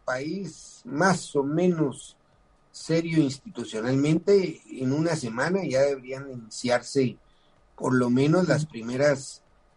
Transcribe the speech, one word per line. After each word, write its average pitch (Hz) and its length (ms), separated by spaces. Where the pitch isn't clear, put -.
país 156 800
más 165 520
o 143 80
menos 160 760
serio 165 480
institucionalmente, 143 1500
en 127 220
una 160 240
semana 135 520
ya 131 140
deberían 135 480
iniciarse 120 880
por 131 180
lo 123 160
menos 156 380
las 147 180
primeras 127 760